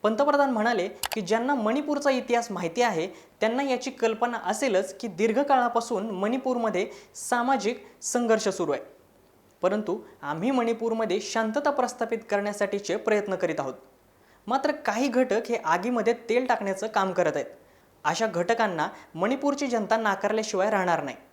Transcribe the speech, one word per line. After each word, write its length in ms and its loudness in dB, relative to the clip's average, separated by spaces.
पंतप्रधान 460 4
म्हणाले 380 0
की, 340 -6
"ज्यांना 340 0
मणिपूरचा 540 0
इतिहास 420 0
माहिती 300 -2
आहे 260 2
त्यांना 560 -2
याची 280 -2
कल्पना 540 0
असेलच 520 0
की 100 -8
दीर्घकाळापासून 1000 2
मणिपूरमध्ये 760 0
सामाजिक 720 0
संघर्ष 460 2
सुरू 240 -2
आहे, 100 -2
परंतु 380 0
आम्ही 300 -4
मणिपूरमध्ये 720 0
शांतता 500 -2
प्रस्थापित 460 -2
करण्यासाठीचे 680 -2
प्रयत्न 400 0
करीत 240 -2
आहोत." 140 -4
मात्र 220 0
काही 360 -2
घटक 320 2
हे 60 0
आगीमध्ये 580 0
तेल 320 0
टाकण्याचं 420 -2
काम 240 0
करत 240 2
आहेत. 100 -2
अशा 240 0
घटकांना 600 0
मणिपूरची 520 0
जनता 300 2
नाकारल्याशिवाय 720 0
राहणार 340 2
नाही. 140 -8